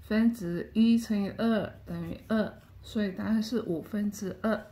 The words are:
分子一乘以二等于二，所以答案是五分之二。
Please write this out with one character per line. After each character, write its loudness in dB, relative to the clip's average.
分 4
子 -6
一 6
乘 0
以 -2
二 0
等 -8
于 -10
二， -2
所 -4
以 -2
答 -8
案 2
是 -2
五 -2
分 -4
之 -8
二。 -2